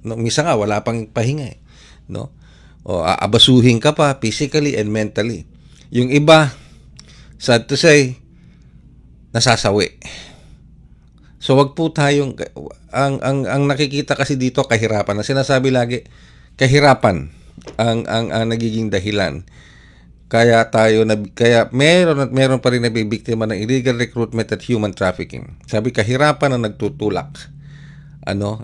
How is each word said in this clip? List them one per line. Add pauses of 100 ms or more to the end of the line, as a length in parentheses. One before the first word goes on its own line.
No,
misa
nga,
wala
pang
pahinga
eh. (480)
No? (480)
O,
aabasuhin
ka
pa,
physically
and
mentally. (480)
Yung
iba, (840)
sad
to
say, (1200)
nasasawi. (1400)
So,
wag
po
tayong, (560)
ang,
ang,
ang
nakikita
kasi
dito,
kahirapan.
Ang
sinasabi
lagi, (480)
kahirapan (440)
ang,
ang,
ang
nagiging
dahilan. (880)
Kaya
tayo
na,
kaya
meron
at
meron
pa
rin
nabibiktima
ng
illegal
recruitment
at
human
trafficking.
Sabi,
kahirapan
ang
nagtutulak. (840)
Ano,